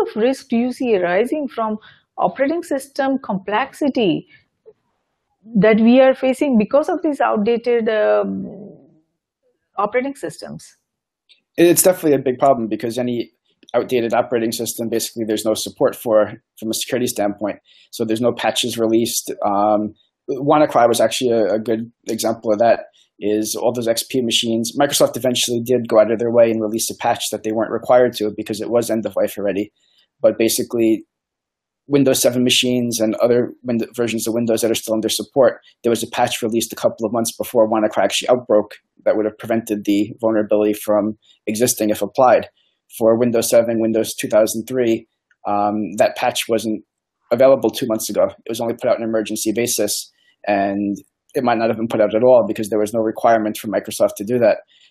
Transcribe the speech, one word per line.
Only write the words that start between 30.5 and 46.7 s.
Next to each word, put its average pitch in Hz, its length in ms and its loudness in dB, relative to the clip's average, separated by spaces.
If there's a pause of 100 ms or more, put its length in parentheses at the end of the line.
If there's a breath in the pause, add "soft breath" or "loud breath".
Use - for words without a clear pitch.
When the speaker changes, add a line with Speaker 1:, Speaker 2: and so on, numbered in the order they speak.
Speaker 2:
Windows 135 340 2
seven 123 220 2
machines 123 560 0
and 110 160 0
other 120 360 2 (120)
Wind-, 117 320 -2
versions 113 320 -4
of 110 60 -4
Windows 113 280 0
that 113 100 0
are 113 40 0
still 110 200 -4
under 110 140 -2
support, - 520 2 (220 soft breath)
there 113 80 2
was 113 120 0
a - 60 -10
patch - 320 -2
released 113 320 -2
a - 20 -12
couple - 300 -2
of 104 80 -4
months 113 240 -2
before 110 320 0
WannaCry 107 340 0
actually - 260 -2
outbroke 113 440 2 (320)
that 110 100 2
would 107 100 -2
have 107 120 -6
prevented 113 480 -4
the 104 340 0
vulnerability 107 540 0
from 104 440 -2 (280 soft breath)
existing 110 440 0
if 107 120 -2
applied. 127 480 2 (480)
For 113 200 4
Windows 120 320 0
seven, 117 300 2
Windows 110 360 0
two - 120 -6
thousand 113 380 2
three, 117 420 -2 (400)
um, 104 500 -2
that 113 200 2
patch - 320 -4
wasn't 110 340 -2 (480)